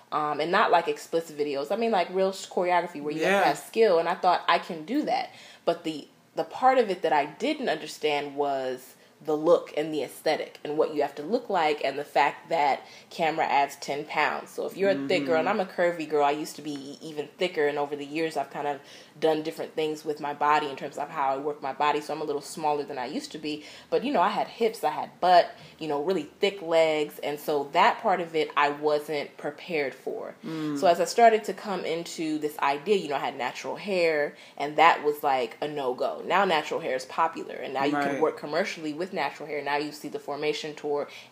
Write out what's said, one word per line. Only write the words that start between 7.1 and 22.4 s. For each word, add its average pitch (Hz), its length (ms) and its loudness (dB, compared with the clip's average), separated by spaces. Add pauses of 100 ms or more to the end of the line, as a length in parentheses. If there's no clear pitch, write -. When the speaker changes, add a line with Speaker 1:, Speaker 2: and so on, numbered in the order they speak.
Speaker 1:
I 147 140 2
didn't 254 420 -4
understand 147 680 -2
was 135 600 -2 (300)
the 156 100 0
look 156 400 4
and 156 180 -2
the 147 80 -2
aesthetic - 600 -4
and 151 140 -4
what 156 180 2
you 147 60 0
have 139 120 0
to - 80 -12
look 220 280 -2
like 156 340 2
and 135 160 -2
the 147 60 -6
fact 151 420 0
that 147 380 2 (240)
camera 160 360 0
adds 139 320 2
ten 147 280 -6
pounds. 147 440 -2
So - 160 -6
if - 100 -8
you're 190 160 2
a 139 160 -2
thick 160 180 0
girl, 160 140 2
and 165 80 0
Speaker 2:
Mm-hmm. 208 140 0
Speaker 1:
I'm 185 60 -2
a - 40 -14
curvy 175 380 0
girl, 147 160 4
I 143 60 4
used 147 260 -6
to 147 40 -14
be 151 120 -8
e-, 139 280 -12
even 151 360 -8
thicker, 175 300 0
and 147 100 0
over 147 180 -2
the 143 100 -8
years 156 300 -4
I've 139 160 -4
kind 147 160 -6
of 143 120 -4 (400)
done 156 240 2
different 156 320 -8
things 156 300 -2
with 151 160 -4
my 147 120 -4
body 147 360 2
in 135 80 -10
terms - 200 -10
of 147 120 -4
how 143 240 0
I 135 40 -2
work 147 240 -4
my 135 120 -4
body, 147 260 2
so 151 140 -6
I'm 156 80 -6
a - 20 -4
little 147 180 -4